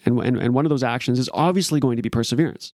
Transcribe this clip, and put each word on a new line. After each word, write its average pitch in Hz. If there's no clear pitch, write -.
And, 123
and, 123
and 120
one 135
of 160
those 135
actions 123
is 123
obviously 160
going 127
to 120
be 113
perseverance. 120